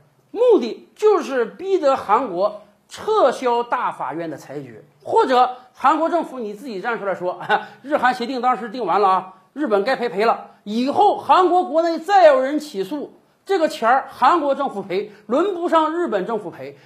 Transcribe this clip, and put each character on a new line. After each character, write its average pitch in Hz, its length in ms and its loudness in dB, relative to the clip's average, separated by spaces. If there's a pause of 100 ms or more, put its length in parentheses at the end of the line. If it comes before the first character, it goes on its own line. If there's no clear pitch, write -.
(300)
目 427 300 4
的 - 340 -8
就 415 260 2
是 247 240 -2
逼 349 360 -4
得 269 160 2
韩 254 340 0
国 185 320 -4 (260)
撤 392 440 2
销 240 320 -2
大 233 260 -4
法 147 240 -8
院 165 160 -8
的 139 60 -10
裁 139 240 -14
决， 120 240 -18 (180)
或 247 240 0
者 254 300 2 (160)
韩 294 260 0
国 320 100 0
政 320 160 0
府 254 140 -14
你 208 160 -8
自 233 120 -16
己 202 140 -10
站 180 180 -4
出 185 60 -10
来 190 100 -2
说， 175 260 -6 (220)
<laughs> - 200 -20
日 285 140 -2
韩 247 180 2
协 240 120 -6
定 262 140 -6
当 247 180 0
时 226 100 -10
定 226 160 -8
完 180 160 0
了 202 80 4
啊， 185 260 0 (180)
日 285 140 -4
本 202 160 2
该 254 140 0
赔 233 120 -4
赔 202 160 -2
了， - 260 0 (120)
以 240 280 -2
后 381 260 4
韩 339 320 4
国 359 160 2
国 320 180 0
内 330 160 -2
再 370 280 6
有 269 140 8
人 277 200 -2
起 190 240 -8
诉， 269 280 -10 (320)
这 381 140 0
个 311 100 2
钱 233 200 -2
儿 262 220 2
韩 311 300 2
国 285 140 0
政 269 160 -4
府 202 120 -8
赔， 196 280 -6 (160)
轮 339 280 0
不 339 140 -4
上 311 240 2
日 339 140 -2
本 202 200 -2
政 226 120 -4
府 170 120 -10
赔， 139 360 -16